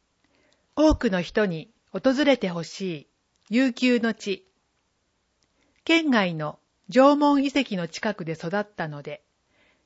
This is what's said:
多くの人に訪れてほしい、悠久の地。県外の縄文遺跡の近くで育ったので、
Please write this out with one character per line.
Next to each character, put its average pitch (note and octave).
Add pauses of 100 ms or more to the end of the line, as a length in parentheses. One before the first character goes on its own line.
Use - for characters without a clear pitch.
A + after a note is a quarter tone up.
(760)
多 D4+
く B3
の F#3
人 G#3+
に E3 (220)
訪 C4 (100)
れ C#4
て F#3+
ほ E3+
し -
い、 E3+ (420)
悠 B3
久 B3
の A3+
地。 - (1400)
県 E4
外 G3
の D3+ (300)
縄 C4
文 C#4+
遺 C#4
跡 C4+
の E3+
近 -
く F3+
で D#3+
育 E3
っ G#3
た F3
の D3
で、 D3 (640)